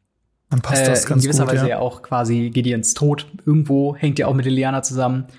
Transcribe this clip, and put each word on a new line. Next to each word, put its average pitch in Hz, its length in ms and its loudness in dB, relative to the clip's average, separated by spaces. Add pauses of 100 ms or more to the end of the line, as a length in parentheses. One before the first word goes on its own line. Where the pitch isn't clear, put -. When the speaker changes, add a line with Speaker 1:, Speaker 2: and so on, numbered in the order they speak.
(520)
Speaker 1:
Dann 127 100 2
passt 135 260 2
das 127 180 2
Speaker 2:
Äh, - 40 -4
Speaker 1:
ganz 131 140 2
Speaker 2:
in 135 60 0
gewisser 135 160 2
Speaker 1:
gut, 131 80 0
Speaker 2:
Weise 131 100 2
Speaker 1:
ja. 120 140 -2
Speaker 2:
ja - 20 -6
auch 123 240 -6
quasi 117 480 -2
Gideons 120 420 -2
Tod 147 320 0 (180)
irgendwo 143 520 2
hängt 143 240 -2
ja 135 80 0
auch 135 80 2
mit 131 100 0
Liliana 131 380 0
zusammen. 127 420 -2 (120)